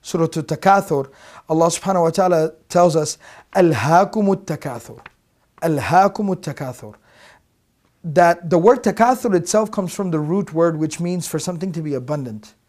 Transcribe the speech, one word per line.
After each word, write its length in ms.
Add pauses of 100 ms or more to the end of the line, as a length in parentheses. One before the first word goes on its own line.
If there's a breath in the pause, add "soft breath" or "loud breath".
Surah 240
At-Takathur, 840 (380 loud breath)
Allah 180
subhanahu 360
wa 80
ta'ala 420 (160)
tells 260
us, 240 (360 loud breath)
"ألهاكم 580
التكاثر." 880 (600)
"ألهاكم 760
التكاثر." 580 (1080 soft breath)
That 440
the 100
word 260
takathur 500
itself 380
comes 200
from 200
the 80
root 340
word, 240
which 220
means 260
for 140
something 320
to 100
be 120
abundant. 600 (140)